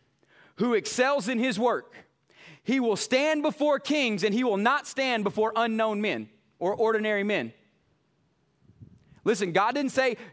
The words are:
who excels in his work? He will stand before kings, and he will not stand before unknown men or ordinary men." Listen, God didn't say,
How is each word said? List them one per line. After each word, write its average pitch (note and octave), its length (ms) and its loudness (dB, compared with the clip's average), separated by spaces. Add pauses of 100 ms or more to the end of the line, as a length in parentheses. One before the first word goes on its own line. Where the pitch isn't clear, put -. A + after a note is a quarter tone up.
(580)
who A#3+ 180 2
excels B3 520 0
in A#3+ 120 -2
his A#3 200 0
work? A3+ 360 -2 (680)
He C4+ 160 0
will A3+ 160 2
stand D4 460 0
before D4 380 0
kings, A#3+ 440 0
and G#3 120 2
he B3 80 0
will A3+ 120 2
not A#3+ 300 0
stand B3 380 -2
before G#3+ 320 0
unknown A3 440 0
men C3+ 300 -4 (300)
or F#3+ 160 -2
ordinary G#3+ 480 0
men." E3 280 -2 (1700)
Listen, F#3+ 280 0
God G3+ 220 2
didn't C#4 180 0
say, C4 240 0 (180)